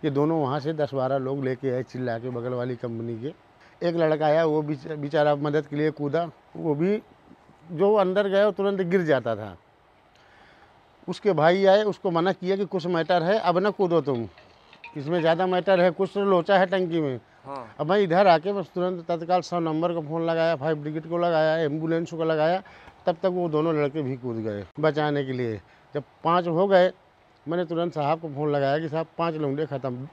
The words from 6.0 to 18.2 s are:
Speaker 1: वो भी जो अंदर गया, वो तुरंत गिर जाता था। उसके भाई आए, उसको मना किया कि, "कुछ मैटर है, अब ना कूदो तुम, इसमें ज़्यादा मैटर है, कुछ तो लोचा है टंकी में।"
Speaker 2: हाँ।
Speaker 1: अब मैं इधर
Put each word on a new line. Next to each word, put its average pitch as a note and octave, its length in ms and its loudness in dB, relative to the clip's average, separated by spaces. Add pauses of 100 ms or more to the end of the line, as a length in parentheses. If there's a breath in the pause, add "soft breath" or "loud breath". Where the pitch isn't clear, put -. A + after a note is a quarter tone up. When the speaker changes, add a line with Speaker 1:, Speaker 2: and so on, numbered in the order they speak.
Speaker 1:
वो E3 200 -2
भी F#3+ 280 0 (680)
जो G3 240 2
अंदर G3 320 2
गया, G3 180 4
वो G#3 60 2
तुरंत G3 300 -2
गिर F#3 200 2
जाता B2+ 340 2
था। G2+ 220 -12 (1500 soft breath)
उसके F#3+ 240 0
भाई F3 320 6
आए, G3 180 8
उसको G3+ 280 -2
मना E3+ 200 2
किया F3+ 240 -2
कि, G3 100 -2
"कुछ F3 220 -4
मैटर E3+ 360 2
है, G3 160 2
अब F3 180 2
ना G3 120 2
कूदो E3+ 320 2
तुम, B2+ 260 -2 (720)
इसमें D#3 220 -2
ज़्यादा E3 280 2
मैटर F#3 320 2
है, F3+ 120 4
कुछ F#3 220 -2
तो G3+ 80 -2
लोचा G3 360 4
है F#3 80 4
टंकी F3 360 -2
में।" C3+ 180 -4 (260)
Speaker 2:
हाँ। C3 340 -14
Speaker 1:
अब D3+ 100 -2
मैं G3 100 4
इधर F#3+ 280 4